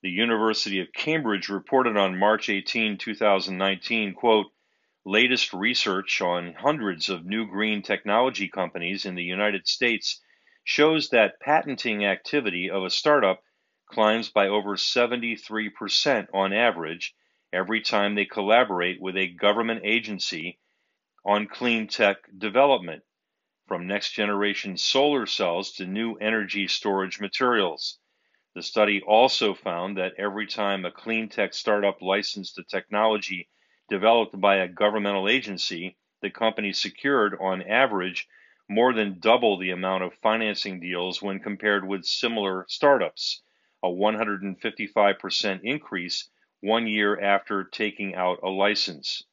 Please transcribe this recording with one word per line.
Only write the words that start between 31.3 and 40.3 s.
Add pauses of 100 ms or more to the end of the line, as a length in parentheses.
startup
licensed
a
technology (380)
developed
by
a
governmental
agency, (280)
the
company
secured,
on
average, (400)
more
than
double
the
amount
of
financing